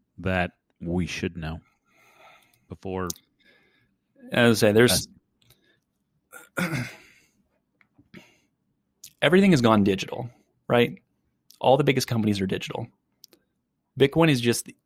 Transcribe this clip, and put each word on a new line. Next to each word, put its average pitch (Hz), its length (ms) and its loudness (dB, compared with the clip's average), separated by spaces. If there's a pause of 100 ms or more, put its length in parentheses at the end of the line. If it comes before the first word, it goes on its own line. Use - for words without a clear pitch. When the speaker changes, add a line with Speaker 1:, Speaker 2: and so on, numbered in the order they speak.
(180)
Speaker 1:
that 90 340 -4 (280)
we 87 280 -4
should 85 280 -8
know 82 240 -10 (1120)
before? 92 400 -8 (1200)
Speaker 2:
As 117 320 2
I 110 40 4
say, 104 40 4
there's 117 380 4 (1500)
<clears throat> 175 120 -4 (2500)
everything 185 300 4
has 147 80 4
gone 110 240 4
digital, 98 460 -4 (400)
right? 120 320 0 (580)
All 127 160 4
the 147 80 0
biggest 131 240 0
companies 107 320 -2
are 95 80 -4
digital. 101 400 -10 (1120)
Bitcoin 160 300 2
is 135 100 2
just 117 240 -2
the - 120 -20 (100)